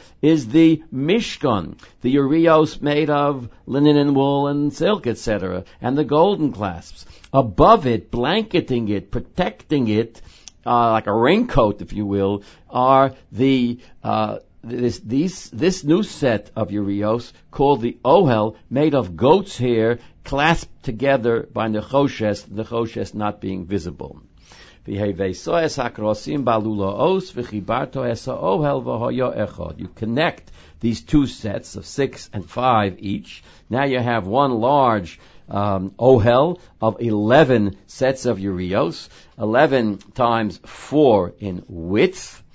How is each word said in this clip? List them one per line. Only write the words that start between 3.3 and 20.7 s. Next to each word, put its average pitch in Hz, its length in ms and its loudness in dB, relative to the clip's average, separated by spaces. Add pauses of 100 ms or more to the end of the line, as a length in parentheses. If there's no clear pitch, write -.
linen 147 320 4
and 143 180 2
wool 139 320 0
and 143 240 -2
silk, 175 360 -2
et 110 100 -4
cetera, 92 460 -4 (180)
and 131 160 -2
the 151 60 0
golden 156 480 2
clasps. 90 560 -10 (240)
Above 139 560 4
it, 113 240 -2
blanketing 135 760 -2
it, 101 200 -4
protecting - 800 -4
it, 110 340 0 (460)
uh, 120 240 4
like 110 160 0
a 101 60 0
raincoat, 123 680 2
if - 100 -14
you 104 140 -6
will, 98 380 -2 (260)
are 131 460 4 (160)
the, 123 480 0 (240)
uh, 107 340 -2 (260)
this, 120 360 -4
these, 139 500 -4
this 151 340 -2
new 165 200 2
set - 520 -2
of 104 140 -4
Urios 104 640 -4 (160)
called 139 320 2
the 117 240 -4
Ohel, 123 500 4 (140)
made 143 240 0
of 98 240 -2
goat's 147 400 2
hair, 120 400 0 (260)
clasped 147 600 -2